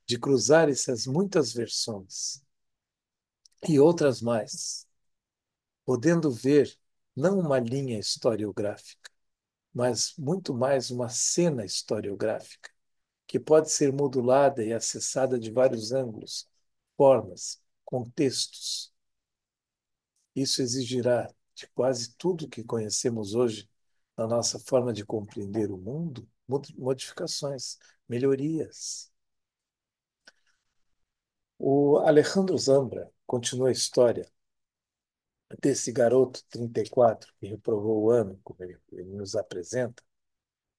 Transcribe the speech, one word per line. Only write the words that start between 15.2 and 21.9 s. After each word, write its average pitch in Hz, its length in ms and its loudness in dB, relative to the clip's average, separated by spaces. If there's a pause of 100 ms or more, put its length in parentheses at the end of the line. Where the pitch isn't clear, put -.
de 110 100 -8
vários 117 420 2
ângulos, 120 560 -6 (480)
formas, - 640 4 (220)
contextos. - 1120 -4 (1400)
Isso 135 260 -2
exigirá 123 680 -2 (280)
de - 140 -20
quase 120 460 -2